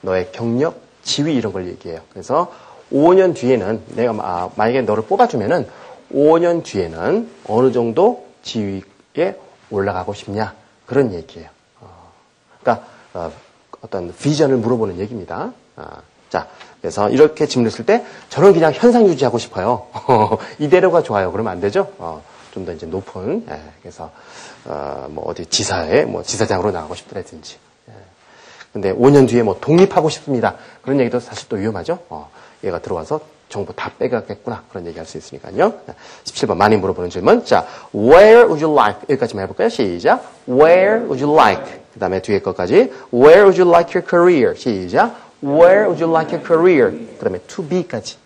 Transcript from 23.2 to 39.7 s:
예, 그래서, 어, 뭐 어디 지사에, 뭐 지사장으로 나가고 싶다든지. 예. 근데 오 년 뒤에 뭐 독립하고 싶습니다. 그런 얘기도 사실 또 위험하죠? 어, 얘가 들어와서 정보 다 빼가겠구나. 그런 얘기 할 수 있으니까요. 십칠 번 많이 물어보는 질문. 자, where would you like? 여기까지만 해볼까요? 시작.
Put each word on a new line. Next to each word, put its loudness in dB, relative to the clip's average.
예, -14
그래서, -18
어, -10
뭐 -12
어디 -10
지사에, -2
뭐 -8
지사장으로 -2
나가고 -10
싶다든지. -18
예. -20
근데 -4
오 4
년 8
뒤에 2
뭐 -2
독립하고 2
싶습니다. -4
그런 -2
얘기도 -2
사실 -14
또 -4
위험하죠? -6
어, -16
얘가 -6
들어와서 -6
정보 -10
다 -12
빼가겠구나. -8
그런 -12
얘기 -14
할 -14
수 -18
있으니까요. -4
십칠 -6
번 -2
많이 4
물어보는 -4
질문. 2
자, 2
where 8
would -2
you 0
like? 2
여기까지만 -4
해볼까요? -4
시작. -2